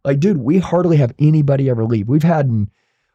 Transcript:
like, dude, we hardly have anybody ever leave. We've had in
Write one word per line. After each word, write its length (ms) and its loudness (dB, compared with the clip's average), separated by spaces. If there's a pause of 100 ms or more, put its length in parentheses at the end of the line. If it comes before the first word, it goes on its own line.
like, 160 -2
dude, 180 0
we 200 0
hardly 400 0
have 200 0
anybody 520 2
ever 140 -2
leave. 240 -2
We've 140 0
had 240 0
in 240 -2 (440)